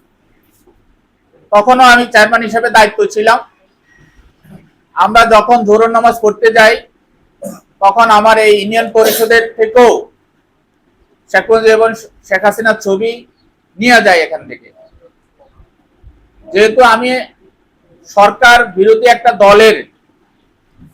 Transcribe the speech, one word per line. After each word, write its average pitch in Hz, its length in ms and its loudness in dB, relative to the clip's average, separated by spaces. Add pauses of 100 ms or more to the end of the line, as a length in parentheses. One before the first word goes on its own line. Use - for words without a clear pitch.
(1500)
তখনও 254 320 2
আমি 247 220 2
চেয়ারম্যান 226 360 0
হিসেবে 226 280 -6
দায়িত্ব 214 360 0
ছিলাম। 214 340 -2 (1500)
আমরা 214 320 2
যখন 233 400 2
জোহরের 220 240 0
নামাজ 226 320 0
পড়তে 214 320 -2
যাই, 226 340 0 (920)
তখন 208 300 0
আমার 220 280 2
এই 214 240 0
ইউনিয়ন 220 300 -6
পরিষদের 226 680 -2
থেকেও 240 520 0 (1200)
শেখ 196 200 -2
মুজিব 220 200 0
এবং 220 220 0 (300)
শেখ 190 200 -6
হাসিনার 214 380 -4
ছবি 226 440 -6 (540)
নিয়ে 233 220 0
যায় 185 180 0
এখান 151 280 -8
থেকে। 123 240 -20 (1800)
যেহেতু 220 300 0
আমি 247 360 -2 (840)
সরকার 240 600 0
বিরোধী 214 400 0
একটা 240 260 0
দলের 202 520 2 (1120)